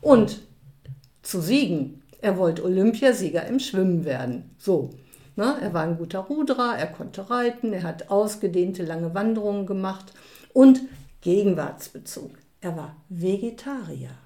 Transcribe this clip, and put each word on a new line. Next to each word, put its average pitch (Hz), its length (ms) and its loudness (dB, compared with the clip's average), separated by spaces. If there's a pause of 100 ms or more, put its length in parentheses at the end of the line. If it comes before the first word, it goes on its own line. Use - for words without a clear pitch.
und 247 400 6 (800)
zu 185 200 -6
siegen. 175 600 0 (200)
Er 190 160 0
wollte 170 260 2
Olympiasieger 190 840 2
im 254 120 0
Schwimmen 185 460 0
werden. 123 520 -6
So, 160 340 0 (440)
ne? 247 260 0
Er 175 120 -6
war 165 100 -2
ein 165 140 -2
guter 170 220 -8
Ruderer, 254 580 -2
er - 100 -4
konnte - 420 -14
reiten, 240 440 -2
er 175 100 -6
hat 165 260 -10
ausgedehnte 190 760 0
lange 165 300 -6
Wanderungen 208 520 -2
gemacht 190 480 -8 (400)
und 262 280 10 (400)
Gegenwartsbezug. 175 1120 -2 (300)
Er 165 160 -8
war 147 180 -14 (140)
Vegetarier. 185 1000 -6 (140)